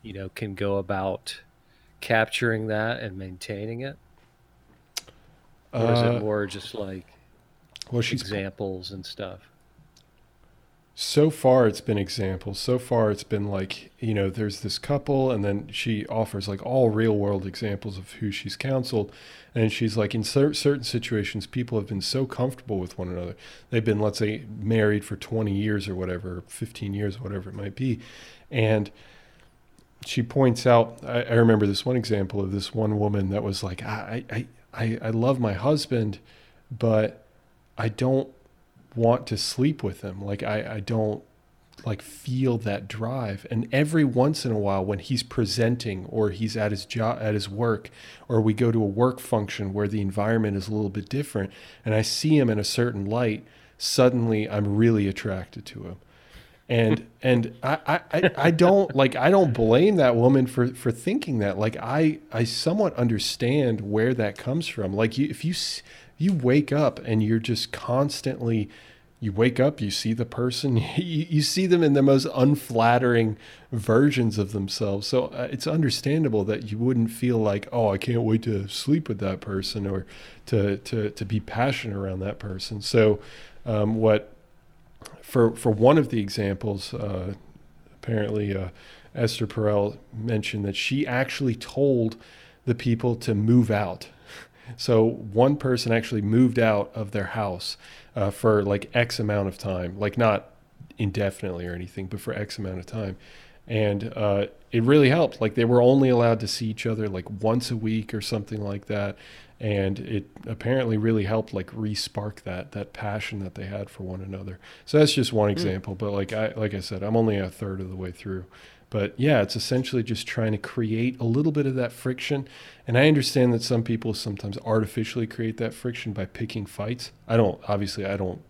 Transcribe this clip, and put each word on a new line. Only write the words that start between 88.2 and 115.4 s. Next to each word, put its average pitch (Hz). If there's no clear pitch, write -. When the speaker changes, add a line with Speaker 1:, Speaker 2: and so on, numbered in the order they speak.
Speaker 2:
uh, 92
Esther 113
Perel 104
mentioned 107
that 98
she 139
actually 127
told 120
the 123
people 120
to 117
move 113
out. 101
So 117
one 117
person 123
actually 113
moved 117
out 107
of 101
their 101
house, 95
uh, 101
for, 107
like, 101
X 120
amount 104
of 95
time, 92
like, 104
not 110
indefinitely 98
or 87
anything, 92
but 98
for -
X 104
amount 92
of 90
time. 101
And, 107
uh, 101
it 117
really 135
helped. 156
Like, 110
they 117
were 120
only 131
allowed 117
to 107
see -
each 110
other, 110
like, 92
once 120
a 120
week 110
or 110
something 107
like 101
that. 101
And 98
it 104
apparently 117
really 110
helped, 110
like, 98
re-spark 107
that, 90
that 101
passion 104
that 92
they 98
had 101
for -
one 92
another. 95
So 151
that's 147
just 123
one 104